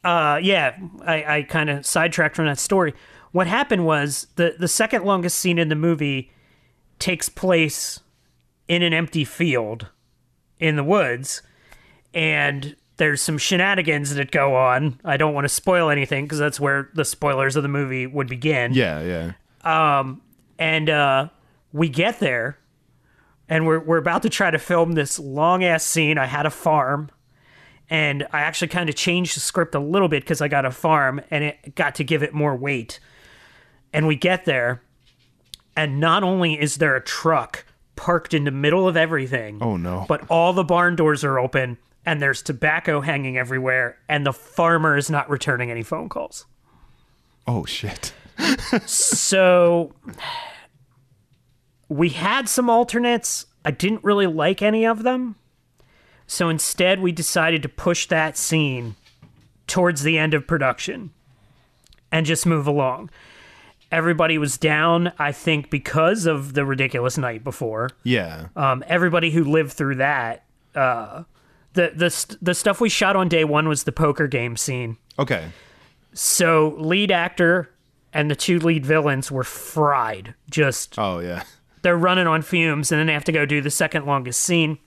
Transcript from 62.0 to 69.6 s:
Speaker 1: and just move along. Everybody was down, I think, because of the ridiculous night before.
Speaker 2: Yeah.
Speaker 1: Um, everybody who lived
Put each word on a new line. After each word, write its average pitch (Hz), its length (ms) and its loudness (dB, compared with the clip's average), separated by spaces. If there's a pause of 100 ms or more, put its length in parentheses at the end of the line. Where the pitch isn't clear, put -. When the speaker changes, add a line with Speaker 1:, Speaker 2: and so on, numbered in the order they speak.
Speaker 1:
and 160 140 0
just 156 200 0
move 156 220 2
along. 139 420 -2 (840)
Everybody 160 460 2
was 147 200 -2
down, 165 640 2
I 143 120 0
think, 147 380 -2
because 165 560 0
of 143 280 -2
the 143 120 0
ridiculous 131 520 -2
night 117 260 -6
before. 120 460 -6 (140)
Speaker 2:
Yeah. 87 520 -2
Speaker 1:
Um, 135 320 0
everybody 170 420 2
who 160 140 2
lived 151 300 2